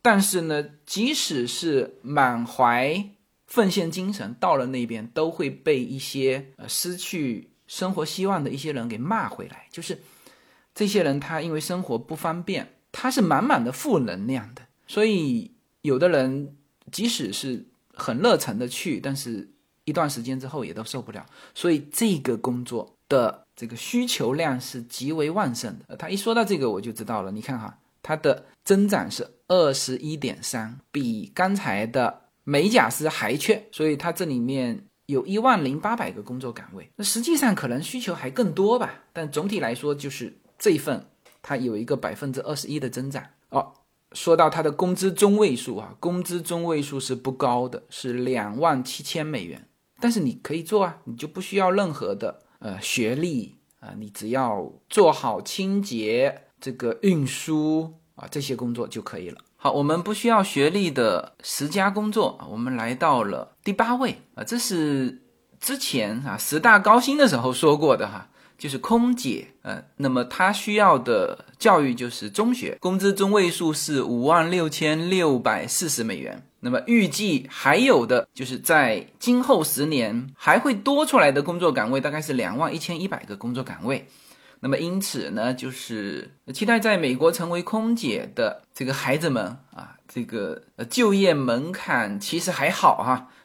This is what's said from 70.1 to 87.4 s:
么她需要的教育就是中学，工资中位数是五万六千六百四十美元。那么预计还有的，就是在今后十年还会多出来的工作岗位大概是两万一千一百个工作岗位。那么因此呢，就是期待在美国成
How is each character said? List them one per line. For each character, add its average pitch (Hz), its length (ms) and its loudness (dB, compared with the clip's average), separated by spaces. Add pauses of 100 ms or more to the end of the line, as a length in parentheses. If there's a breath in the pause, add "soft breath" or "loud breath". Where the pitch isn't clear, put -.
么 127 120 0
她 185 300 2
需 208 220 -2
要 190 240 8
的 113 480 0 (120)
教 190 220 8
育 135 140 2
就 120 160 -6
是 107 180 -8
中 220 240 2
学， - 280 -4
工 185 180 0
资 196 160 2
中 196 180 2
位 190 180 6
数 160 220 0
是 147 300 0
五 120 220 0
万 165 260 4
六 175 180 2
千 160 400 0
六 165 300 4
百 107 280 0
四 165 220 -2
十 120 160 -2
美 98 140 -4
元。 55 240 -10 (180)
那 123 100 -4
么 123 160 0
预 226 200 6
计 165 420 0
还 143 280 4
有 220 280 6
的， 117 300 2
就 127 100 -8
是 123 140 -6
在 131 480 4 (140)
今 247 200 4
后 247 220 4
十 147 240 0
年 123 480 -2
还 165 240 4
会 254 160 2
多 285 320 2
出 254 120 4
来 151 120 8
的 139 100 4
工 170 200 -2
作 170 100 4
岗 120 220 0
位 135 80 2
大 143 100 -2
概 151 100 -4
是 147 120 -4
两 110 260 -2
万 160 160 -2
一 165 40 -4
千 165 220 -6
一 190 60 -4
百 - 180 -8
个 101 120 -10
工 120 180 -6
作 131 80 -4
岗 98 220 -10
位。 131 240 -4 (500 soft breath)
那 131 100 -6
么 135 100 2
因 175 220 -2
此 98 300 -4
呢， 117 240 0
就 127 160 -8
是 104 640 -8 (180)
期 208 140 -4
待 233 140 4
在 208 160 2
美 135 180 0
国 156 160 4
成 170 200 -2